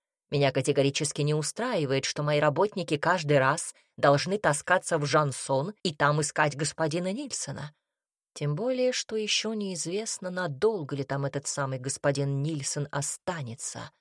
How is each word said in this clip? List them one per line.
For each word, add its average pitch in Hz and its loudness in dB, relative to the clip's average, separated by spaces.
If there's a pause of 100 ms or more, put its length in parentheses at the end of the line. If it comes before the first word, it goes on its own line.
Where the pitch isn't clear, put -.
(340)
Меня 139 4
категорически 139 2
не 151 2
устраивает, 156 -2
что - -4
мои 147 2
работники 160 2
каждый 151 2
раз 135 2 (220)
должны 156 4
таскаться 175 2
в 147 0
Жансон 143 0
и 175 0
там 147 2
искать 147 0
господина 160 -2
Нильсона. 151 -8 (600)
Тем 147 -2
более, 254 0
что - -4
ещё 214 0
неизвестно, 190 -4
надолго 175 0
ли 139 -2
там 139 -4
этот 143 -4
самый 135 -4
господин 139 0
Нильсон 147 -4
останется», 127 -6